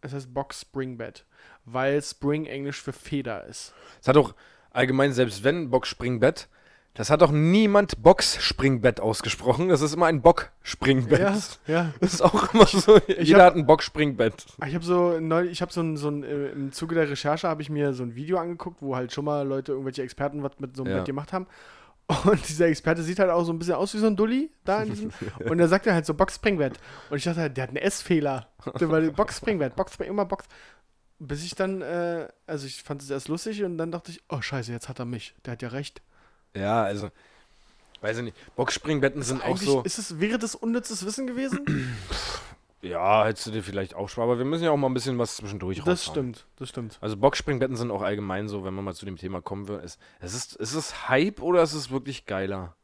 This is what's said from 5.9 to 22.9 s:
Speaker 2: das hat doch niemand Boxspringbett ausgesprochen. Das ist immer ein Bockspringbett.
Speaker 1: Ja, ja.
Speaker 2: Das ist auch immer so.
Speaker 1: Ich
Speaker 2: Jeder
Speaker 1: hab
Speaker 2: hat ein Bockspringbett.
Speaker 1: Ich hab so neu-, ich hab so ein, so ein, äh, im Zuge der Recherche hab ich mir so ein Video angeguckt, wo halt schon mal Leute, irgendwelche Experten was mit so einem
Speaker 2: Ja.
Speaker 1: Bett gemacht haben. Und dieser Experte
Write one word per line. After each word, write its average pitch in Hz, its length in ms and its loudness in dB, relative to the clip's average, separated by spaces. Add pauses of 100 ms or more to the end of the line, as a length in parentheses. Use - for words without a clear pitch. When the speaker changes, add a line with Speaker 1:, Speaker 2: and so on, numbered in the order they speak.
Speaker 2:
das 110 140 -2
hat 156 100 6
doch 160 100 8
niemand 190 720 4
Boxspringbett 131 1000 4
ausgesprochen. 113 680 0
Das 151 140 4
ist 151 120 0
immer 170 120 4
ein 156 160 2
Bockspringbett. - 960 4
Speaker 1:
Ja, 196 160 2 (300)
ja. 160 340 0
Speaker 2:
Das 185 140 2
ist - 80 -2
auch - 320 2
immer 220 120 12
so. 208 300 8 (100)
Speaker 1:
Ich 175 220 2
Speaker 2:
Jeder 190 160 10
Speaker 1:
hab 180 80 12
Speaker 2:
hat 175 40 0
ein 151 100 0
Bockspringbett. 143 800 2 (200)
Speaker 1:
Ich 139 80 -6
hab 170 80 -4
so 175 380 2
neu-, 160 260 0
ich 170 160 -6
hab 175 100 -6
so 175 100 -4
ein, 160 140 -2
so 147 120 -4
ein, 147 140 -4
äh, 143 260 -4
im 139 240 -8
Zuge 165 220 -6
der 160 160 2
Recherche 147 380 -2
hab 156 120 -4
ich 139 100 -10
mir 147 220 0
so 127 100 -6
ein 120 120 -8
Video 156 240 -4
angeguckt, 170 420 -8
wo 135 160 -6
halt 127 160 -6
schon 143 140 -6
mal 147 200 -2
Leute, 135 260 -4
irgendwelche 135 300 -6
Experten 143 400 -6
was 139 160 -6
mit 131 180 -12
so 135 80 -8
einem - 80 -4
Speaker 2:
Ja. - 60 -2
Speaker 1:
Bett 180 80 -4
gemacht 143 260 -8
haben. 185 140 -4 (760)
Und - 240 4
dieser 156 200 2
Experte 165 340 0